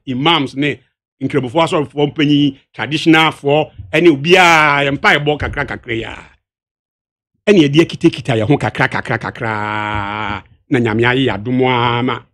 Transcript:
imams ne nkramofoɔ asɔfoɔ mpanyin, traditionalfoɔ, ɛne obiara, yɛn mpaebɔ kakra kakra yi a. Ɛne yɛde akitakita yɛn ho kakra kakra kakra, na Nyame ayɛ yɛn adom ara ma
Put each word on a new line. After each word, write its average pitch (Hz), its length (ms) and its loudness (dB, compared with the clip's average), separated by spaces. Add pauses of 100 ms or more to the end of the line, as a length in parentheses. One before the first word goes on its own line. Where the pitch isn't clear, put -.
imams 135 480 -2
ne 143 240 -4 (420)
nkramofoɔ 135 420 -2
asɔfoɔ 147 480 -2
mpanyin, 143 440 2 (180)
traditionalfoɔ, 151 960 2 (220)
ɛne 170 180 4
obiara, 156 760 4
yɛn 139 140 -2
mpaebɔ 147 400 0
kakra 139 260 -6
kakra 113 300 -10
yi 113 80 -6
a. 107 140 -14 (1300)
Ɛne 208 140 6
yɛde 143 200 2
akitakita - 540 -2
yɛn 107 120 0
ho 143 100 4
kakra 127 300 -2
kakra 117 300 -4
kakra, 107 1200 -6 (260)
na 139 120 0
Nyame 113 260 0
ayɛ 123 200 0
yɛn 110 80 -2
adom 123 280 -2
ara 120 400 0
ma 123 180 -4 (140)